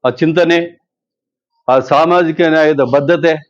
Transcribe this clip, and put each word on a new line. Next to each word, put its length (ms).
ಆ 60
ಚಿಂತನೆ, 380
ಆ 60
ಸಾಮಾಜಿಕ 500
ನ್ಯಾಯದ 280
ಬದ್ಧತೆ 380